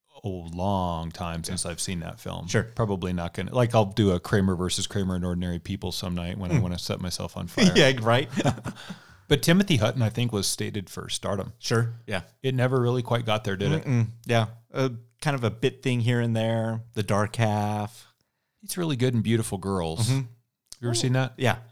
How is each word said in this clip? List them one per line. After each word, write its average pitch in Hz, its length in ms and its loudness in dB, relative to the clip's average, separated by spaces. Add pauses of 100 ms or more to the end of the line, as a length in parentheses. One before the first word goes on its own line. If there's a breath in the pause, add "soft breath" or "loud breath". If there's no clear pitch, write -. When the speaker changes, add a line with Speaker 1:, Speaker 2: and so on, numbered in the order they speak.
(240)
Speaker 1:
a 104 40 -6
long 90 840 -2
time 85 280 -6
Speaker 2:
Yeah. 80 80 -8
Speaker 1:
since 92 180 -4
I've 85 140 -8
seen 87 220 -4
that 82 180 -10
film. 90 280 -8
Speaker 2:
Sure. 110 160 4
Speaker 1:
Probably 98 500 -2
not 85 200 -4
gonna, 95 220 -6
like, 120 180 2
I'll 110 120 8
do 101 260 4
a 90 80 2
Kramer 95 360 2
versus 90 300 -2
Kramer 92 300 -2
and 90 100 -2
Ordinary 87 340 -2
People 95 340 -6
some 92 200 -6
night 87 240 -6
when 92 140 -4
I 160 60 4
Speaker 2:
Hmm. 117 40 4
Speaker 1:
wanna 87 180 -2
set - 220 -4
myself - 360 -6
on 92 100 -8
fire. 190 240 4
Speaker 2:
<laughs> - 40 0
Yeah, 139 260 8
right. 117 340 2
Speaker 1:
<laughs> - 40 0 (880 loud breath)
But 147 160 2
Timothy 180 340 4
Hutton, 107 240 2
I 110 80 2
think, 117 220 -2
was 98 160 0
stated 104 420 -4
for - 180 -12
stardom. 95 520 -4
Speaker 2:
Sure, 117 340 0 (140)
yeah. 104 140 -4 (200)
Speaker 1:
It 135 140 -2
never 127 260 2
really 123 220 2
quite 120 240 -2
got 110 160 0
there, 98 120 -2
did 101 180 0
it? 156 120 -2
Speaker 2:
Mm-mm. 120 220 2 (180)
Yeah. 113 220 2 (260)
Uh, 131 160 0 (320)
kind 147 140 0
of 123 80 -4
a 110 80 2
bit 120 320 -2
thing 123 160 2
here 120 200 2
and 117 160 2
there. 113 460 0 (140)
The 107 80 -2
Dark 104 320 0
Half. 104 720 0 (540)
Speaker 1:
He's - 140 -10
really 165 200 0
good 127 180 2
in 117 80 2
Beautiful 110 380 0
Girls. 92 500 -2
Speaker 2:
Mm-hmm. 135 80 2 (640)
Speaker 1:
You 120 60 -4
ever - 40 0
Speaker 2:
Ooh. 117 40 0
Speaker 1:
seen 127 180 0
that? 127 240 0
Speaker 2:
Yeah. 117 200 2 (140)